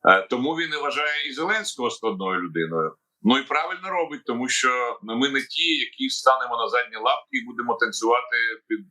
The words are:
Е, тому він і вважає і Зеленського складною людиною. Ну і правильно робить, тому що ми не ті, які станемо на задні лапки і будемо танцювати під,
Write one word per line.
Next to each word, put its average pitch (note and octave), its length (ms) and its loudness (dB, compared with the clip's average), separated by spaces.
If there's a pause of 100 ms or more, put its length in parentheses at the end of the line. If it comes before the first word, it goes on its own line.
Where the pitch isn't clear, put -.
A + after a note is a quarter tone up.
Е, F#2+ 200 6
тому B2+ 260 0
він D#3+ 180 -2
і D3 80 -4
вважає D3 480 -2
і C3+ 40 -10
Зеленського E3 560 -2
складною F#2+ 520 -2
людиною. D#2+ 540 -2 (260)
Ну B2 160 6
і C3+ 60 0
правильно E3+ 460 -4
робить, D3+ 360 -2
тому B2 240 -2
що B2 540 0
ми A#2 260 0
не C3+ 120 0
ті, D#3+ 360 0
які C3 320 -4
станемо B2+ 480 2
на A#2 100 -2
задні A2+ 300 -2
лапки B2+ 400 -2
і A#2 80 -4
будемо A#2+ 300 -4
танцювати A#2 600 0 (320)
під, G#2+ 240 -6